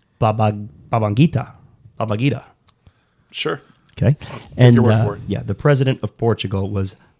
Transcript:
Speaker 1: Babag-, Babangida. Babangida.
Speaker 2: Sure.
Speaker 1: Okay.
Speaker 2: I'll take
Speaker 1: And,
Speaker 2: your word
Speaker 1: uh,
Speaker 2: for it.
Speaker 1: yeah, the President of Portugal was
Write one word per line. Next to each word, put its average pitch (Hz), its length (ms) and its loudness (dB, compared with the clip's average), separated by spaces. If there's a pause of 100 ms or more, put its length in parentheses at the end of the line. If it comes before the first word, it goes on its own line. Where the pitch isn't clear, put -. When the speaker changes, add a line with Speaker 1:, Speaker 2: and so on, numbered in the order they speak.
(200)
Speaker 1:
Babag-, 107 500 0 (220)
Babangida. 120 600 0 (480)
Babangida. 110 440 -2 (880)
Speaker 2:
Sure. 156 320 -8 (400)
Speaker 1:
Okay. 147 160 2 (140)
Speaker 2:
I'll 117 80 -16
take - 180 -20
Speaker 1:
And, 123 180 8
Speaker 2:
your 113 100 4
word 110 80 4
Speaker 1:
uh, 110 120 2
Speaker 2:
for 104 120 -4
it. - 100 -16
Speaker 1:
yeah, 101 160 -6
the 101 100 -4
President 131 480 0
of - 160 -10
Portugal 101 520 -2
was 98 260 -4 (240)